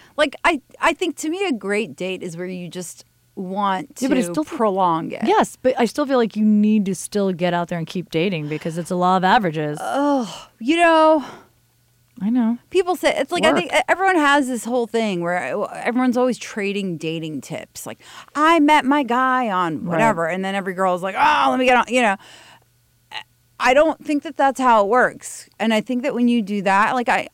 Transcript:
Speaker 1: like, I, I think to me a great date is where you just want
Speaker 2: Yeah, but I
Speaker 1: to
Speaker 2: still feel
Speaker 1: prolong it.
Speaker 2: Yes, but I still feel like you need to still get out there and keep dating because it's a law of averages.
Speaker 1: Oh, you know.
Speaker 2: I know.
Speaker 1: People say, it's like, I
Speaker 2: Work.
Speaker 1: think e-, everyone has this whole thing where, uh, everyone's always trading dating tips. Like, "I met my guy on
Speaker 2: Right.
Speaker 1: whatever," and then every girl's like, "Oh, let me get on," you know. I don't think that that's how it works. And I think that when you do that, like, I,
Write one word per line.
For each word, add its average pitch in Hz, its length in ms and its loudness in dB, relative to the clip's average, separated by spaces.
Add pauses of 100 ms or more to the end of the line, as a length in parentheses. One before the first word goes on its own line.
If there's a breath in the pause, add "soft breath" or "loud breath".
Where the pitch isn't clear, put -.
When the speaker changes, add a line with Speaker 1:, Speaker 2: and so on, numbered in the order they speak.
(160 soft breath)
Speaker 1:
like, 294 260 -2
I, 320 200 0 (180)
I 320 140 2
think 330 220 -4
to 311 120 -6
me 370 160 -2
a 359 80 0
great 202 420 -4
date 185 280 -6
is 180 120 -10
where 180 120 -8
you 180 240 -10
just 175 340 -14 (300)
want 190 680 -4
Speaker 2:
Yeah, 262 80 0
but 277 80 0
I 254 60 2
Speaker 1:
to 180 100 -6
Speaker 2:
still 302 120 -2
feel - 120 -12
Speaker 1:
prolong 185 560 0
it. - 120 -6
Speaker 2:
Yes, 392 360 2
but 254 180 2
I 247 60 2
still 277 220 -2
feel 269 100 2
like 233 180 2
you 214 120 2
need 214 400 4
to 196 80 -2
still 196 380 -2
get 175 200 -2
out 175 160 -2
there 180 80 -6
and 165 100 -6
keep 175 220 -8
dating 160 400 -2
because 160 300 -6
it's 170 120 -6
a 180 60 -2
law 180 220 2
of 175 60 0
averages. 160 580 0
Speaker 1:
Oh, 262 680 -2 (120)
you 269 160 0
know. 311 500 4 (960 loud breath)
Speaker 2:
I 202 100 -2
know. 240 280 2 (120)
Speaker 1:
People 359 260 0
say, 294 200 0
it's - 140 -4
like, 330 140 0
I 320 80 4
Speaker 2:
Work. 285 80 2
Speaker 1:
think - 120 -6
e-, 302 140 4
everyone 370 300 2
has 285 320 4
this 247 160 -4
whole 233 240 -2
thing 214 320 -2
where, 175 160 -2 (200)
uh, 202 120 -4 (160)
everyone's 247 320 0
always 254 200 2
trading 196 600 -6
dating 160 460 -6
tips. - 440 -14
Like, 113 140 -14 (340 loud breath)
"I 320 240 4
met 294 260 4
my 285 200 2
guy 254 480 0
on 175 240 -2
Speaker 2:
Right. - 80 -8
Speaker 1:
whatever," 175 420 0
and 185 180 -4
then 196 120 -4
every 190 180 -6
girl's 180 260 0
like, 190 160 -6
"Oh, 285 340 2
let 254 100 0
me 254 60 0
get 254 100 6
on," 233 100 2
you 247 160 0
know. 202 140 2 (1400 loud breath)
I 247 140 4
don't 302 300 2
think 294 180 -2
that 330 140 -12
that's 277 240 0
how 233 240 4
it 196 40 -2
works. 214 600 0 (100)
And 220 160 0
I 214 60 2
think 247 240 -4
that 294 100 -2
when 240 140 2
you 240 140 2
do 202 200 -4
that, 196 320 2
like, 247 140 -2
I, 208 260 0